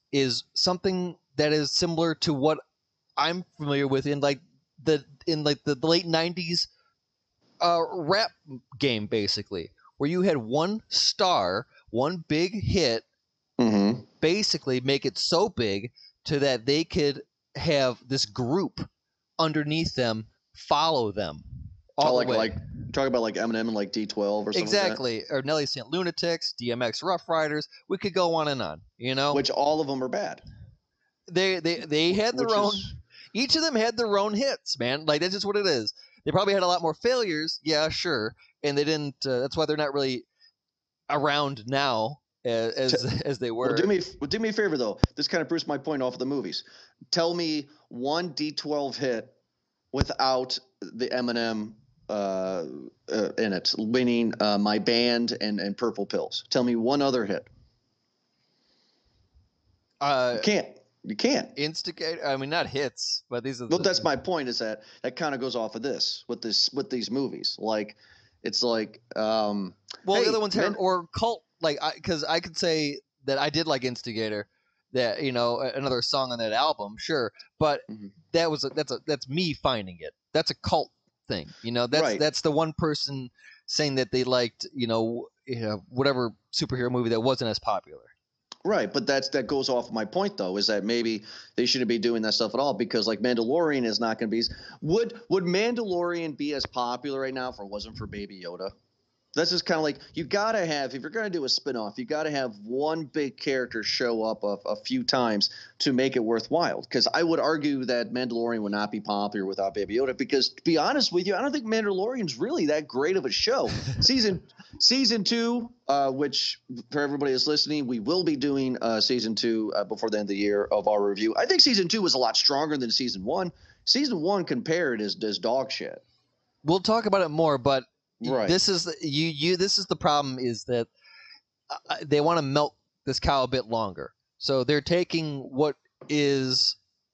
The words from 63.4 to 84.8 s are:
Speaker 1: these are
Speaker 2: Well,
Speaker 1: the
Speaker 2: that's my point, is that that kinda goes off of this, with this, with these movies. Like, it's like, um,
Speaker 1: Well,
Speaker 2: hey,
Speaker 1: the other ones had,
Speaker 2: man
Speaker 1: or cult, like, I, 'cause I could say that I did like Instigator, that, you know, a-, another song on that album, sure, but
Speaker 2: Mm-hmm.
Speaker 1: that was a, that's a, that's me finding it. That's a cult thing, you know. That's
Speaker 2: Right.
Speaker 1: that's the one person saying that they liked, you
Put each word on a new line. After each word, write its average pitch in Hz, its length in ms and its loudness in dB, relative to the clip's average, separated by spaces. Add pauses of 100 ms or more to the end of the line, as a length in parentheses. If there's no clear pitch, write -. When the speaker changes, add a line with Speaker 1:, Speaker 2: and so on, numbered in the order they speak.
Speaker 1:
these 127 180 -6
are 117 60 -10
Speaker 2:
Well, 165 120 2
Speaker 1:
the 165 40 -4
Speaker 2:
that's 185 200 0
my 151 120 2
point, 147 320 -2
is 117 120 -4
that 110 240 -6 (180)
that 127 140 -6
kinda 147 220 -4
goes 123 180 -4
off 110 200 -4
of 113 60 -8
this, - 460 -4
with 120 140 -6
this, - 300 0
with 135 180 -4
these 110 220 -4
movies. 123 480 -4
Like, 107 380 -2 (440)
it's 117 220 -2
like, 113 380 -2 (140)
um, 104 580 0 (320)
Speaker 1:
Well, 196 120 4
Speaker 2:
hey, 240 60 4
Speaker 1:
the 220 60 4
other 226 100 2
ones 208 140 -2
had, 196 100 2
Speaker 2:
man 202 140 0
Speaker 1:
or 185 300 0
cult, 226 360 -2 (180)
like, 151 200 0
I, 151 180 -2
'cause 160 240 -2
I 165 160 0
could 170 180 -10
say 156 420 0 (260)
that 135 120 0
I 143 120 2
did 156 180 0
like 135 160 0
Instigator, 110 640 -4 (460)
that, 123 300 0
you 135 100 0
know, 120 260 2
a-, 131 140 -2
another 131 280 0
song 131 300 0
on 120 80 -6
that 110 140 -2
album, 110 440 0
sure, 131 360 -2 (260)
but 151 220 2 (100)
Speaker 2:
Mm-hmm. 107 160 -14 (240)
Speaker 1:
that 165 180 4
was 143 140 -2
a, 139 60 -2
that's 143 220 -4
a, - 140 -6
that's 143 220 -2
me 156 260 0
finding 104 460 -2
it. 76 140 -12 (180)
That's 160 200 0
a - 40 -4
cult - 360 0 (360)
thing, 87 220 -4 (140)
you 117 100 -4
know. 123 140 2
That's 147 140 2
Speaker 2:
Right. 127 180 2
Speaker 1:
that's 151 220 0
the 160 100 2
one 160 260 2
person 139 520 -4 (360)
saying 147 300 0
that 127 160 2
they 127 120 2
liked, 123 500 0
you 123 140 -2